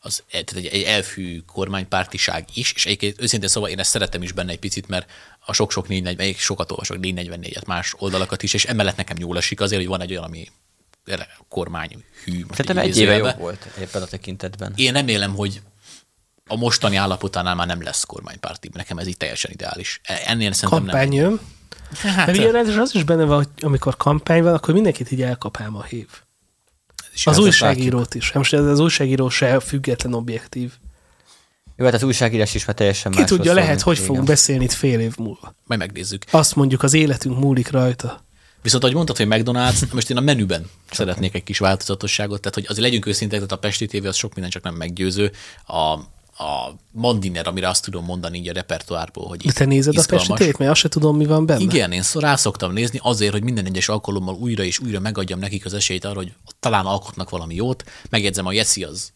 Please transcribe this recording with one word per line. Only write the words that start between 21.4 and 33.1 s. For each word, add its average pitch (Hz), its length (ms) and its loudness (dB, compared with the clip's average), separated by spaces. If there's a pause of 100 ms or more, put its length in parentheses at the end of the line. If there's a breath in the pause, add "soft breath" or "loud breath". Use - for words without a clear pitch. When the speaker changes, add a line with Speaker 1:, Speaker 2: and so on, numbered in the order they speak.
Speaker 1:
Hát, 185 240 2
Speaker 3:
Mert 185 120 4
ugye 226 200 6
az, 233 180 4
az 247 180 2
is 185 100 4
benne 160 200 4
van, 147 120 4
hogy 143 100 2 (140)
amikor 139 360 0
kampány 147 460 4
van, 170 120 6
akkor 160 200 2
mindenkit 175 360 2
így 131 120 -2
elkap 123 380 -4
ám 107 160 -8
a 104 60 -10
hív. 113 240 -10 (920)
Speaker 1:
ez - 160 -18
is - 120 0
Speaker 3:
Az 156 100 6
Speaker 1:
igaz. 208 100 8
Speaker 3:
újságírót 123 680 4
is. - 180 -4
Most 139 200 2
ez 147 120 4
az 143 160 4
újságíró 135 480 2
se 127 320 2
független, 131 540 -2
objektív. 120 580 -6 (1040 soft breath)
Speaker 2:
Jó, 123 80 -2
hát 120 100 6
az 110 80 4
újságírás 113 520 2
is 107 100 -2
már - 120 -2
teljesen 101 360 2